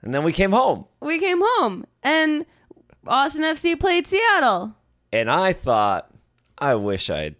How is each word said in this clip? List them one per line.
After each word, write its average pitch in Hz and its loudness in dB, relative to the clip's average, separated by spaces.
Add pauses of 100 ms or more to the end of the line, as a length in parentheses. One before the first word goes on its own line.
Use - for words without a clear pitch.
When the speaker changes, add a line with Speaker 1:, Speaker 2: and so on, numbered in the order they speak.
Speaker 1:
And 110 -8
then 147 0
we 165 2
came 190 0
home. 254 0 (140)
Speaker 2:
we 320 -4
came 359 0
home, 349 0 (180)
and 311 0 (600)
Austin 294 0
F 311 -2
C 339 -2
played 359 0
Seattle. 277 0 (380)
Speaker 1:
And 113 0
I 185 2
thought, 104 0 (480)
"I 143 2
wish 101 -2
I'd 76 -4